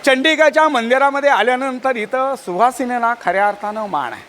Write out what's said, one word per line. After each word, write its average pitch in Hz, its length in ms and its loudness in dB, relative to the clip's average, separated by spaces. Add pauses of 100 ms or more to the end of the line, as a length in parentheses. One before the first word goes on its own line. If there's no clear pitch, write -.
चंडिकाच्या 302 640 4
मंदिरामध्ये 277 600 2
आल्यानंतर 254 680 0
इथं 262 380 -4
सुवासिनींना 240 880 -2
खऱ्या 190 260 0
अर्थानं 208 380 -6
मान 143 260 -4
आहे 104 160 -14